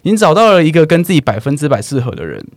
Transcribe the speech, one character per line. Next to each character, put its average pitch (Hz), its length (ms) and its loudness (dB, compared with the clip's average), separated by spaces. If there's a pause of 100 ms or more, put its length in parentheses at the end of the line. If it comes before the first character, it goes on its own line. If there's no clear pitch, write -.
你 202 160 -2
找 202 160 2
到 214 200 4
了 175 120 4
一 156 80 2
个 156 140 4
跟 170 180 2
自 190 80 -2
己 156 80 4
百 107 180 -4
分 139 160 -4
之 143 140 -4
百 127 140 -2
适 135 180 -4
合 123 120 -6
的 76 120 -12
人 58 180 -12 (140)